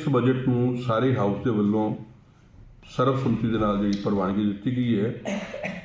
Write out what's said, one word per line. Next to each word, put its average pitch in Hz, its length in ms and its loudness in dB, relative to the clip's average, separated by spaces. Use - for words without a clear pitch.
ਬਜਟ 127 380 2
ਨੂੰ 123 300 2
ਸਾਰੇ 120 380 0
ਹਾਊਸ 101 280 0
ਦੇ 131 60 0
ਵੱਲੋਂ 104 460 2
ਸਰਬਸੰਮਤੀ 127 500 2
ਦੇ 110 100 0
ਨਾਲ 104 200 2
ਜਿਹੜੀ 101 260 0
ਪ੍ਰਵਾਨਗੀ 101 420 0
ਦਿੱਤੀ 123 320 -2
ਗਈ 120 220 2
ਹੈ। 117 220 -2